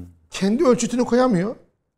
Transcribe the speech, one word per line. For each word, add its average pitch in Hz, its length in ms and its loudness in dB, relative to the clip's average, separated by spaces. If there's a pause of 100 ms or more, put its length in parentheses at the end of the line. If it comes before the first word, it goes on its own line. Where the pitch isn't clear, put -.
(300)
kendi 214 360 -2
ölçütünü 240 400 0
koyamıyor. 233 500 0 (420)